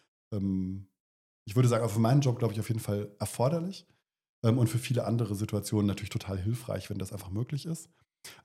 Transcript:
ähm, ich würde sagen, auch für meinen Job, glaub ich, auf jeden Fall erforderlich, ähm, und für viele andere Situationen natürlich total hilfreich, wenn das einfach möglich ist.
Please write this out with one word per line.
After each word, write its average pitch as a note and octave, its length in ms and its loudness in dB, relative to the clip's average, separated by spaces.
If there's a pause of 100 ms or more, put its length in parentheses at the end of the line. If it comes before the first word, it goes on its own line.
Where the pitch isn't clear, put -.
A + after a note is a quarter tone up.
(320)
ähm, F#2+ 560 -2 (580)
ich G#2+ 100 -2
würde B2+ 120 6
sagen, A#2 160 4
auch A2 60 0
für A2 100 0
meinen B2+ 220 6
Job, B2 160 2
glaub A2 140 0
ich, A2 80 -4
auf G#2 80 -4
jeden A2 120 0
Fall G2+ 380 -4
erforderlich, E3 680 -2 (580)
ähm, A#2+ 140 6
und A2+ 100 6
für A#2 100 0
viele A#2+ 280 -2
andere A2 280 0
Situationen G#2 520 0
natürlich G2 240 -2
total G2 280 -6
hilfreich, G#2 520 -4
wenn G2+ 80 -6
das F#2+ 140 -8
einfach F#2+ 180 -12
möglich B2 360 -6
ist. E3 240 -10 (540)